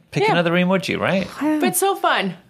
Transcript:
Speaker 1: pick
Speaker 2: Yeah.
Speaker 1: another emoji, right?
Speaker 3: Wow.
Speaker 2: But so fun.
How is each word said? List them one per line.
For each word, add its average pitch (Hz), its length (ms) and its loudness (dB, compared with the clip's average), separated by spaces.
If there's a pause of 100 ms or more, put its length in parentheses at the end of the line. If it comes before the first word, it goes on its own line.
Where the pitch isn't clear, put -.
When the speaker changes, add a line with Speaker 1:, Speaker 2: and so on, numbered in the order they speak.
(100)
Speaker 1:
pick - 140 0
Speaker 2:
Yeah. 440 80 2
Speaker 1:
another 170 180 2
emoji, 180 480 0
right? 165 300 0 (120)
Speaker 3:
Wow. 302 200 0
Speaker 2:
But 359 160 0
so 392 180 2
fun. 214 400 0 (160)